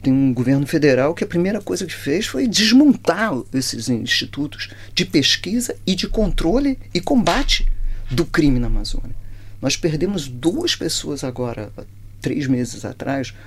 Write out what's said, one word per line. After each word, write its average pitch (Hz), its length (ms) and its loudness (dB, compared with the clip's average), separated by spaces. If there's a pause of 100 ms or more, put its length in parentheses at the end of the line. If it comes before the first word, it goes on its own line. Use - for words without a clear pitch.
tem 135 100 2
um 135 220 4
governo 135 340 2
federal 143 460 4
que - 100 -4
a - 40 -2
primeira 190 340 0
coisa - 240 -4
que 156 80 -10
fez 160 320 -2
foi 262 200 -2
desmontar 214 880 4 (200)
esses 123 340 -4
institutos - 800 -2 (260)
de 185 120 2
pesquisa 185 680 0 (140)
e 190 80 2
de 202 140 -4
controle 226 680 2 (160)
e - 60 0
combate 233 680 2 (460)
do 139 140 2
crime 143 340 4
na 120 80 0
Amazônia. - 480 -2 (460)
Nós 139 160 0
perdemos 160 500 -2
duas 160 480 -2
pessoas 147 480 -6
agora, 120 540 -6
há - 60 -14 (380)
três 135 260 -2
meses 123 360 -2
atrás, 131 500 -6 (140)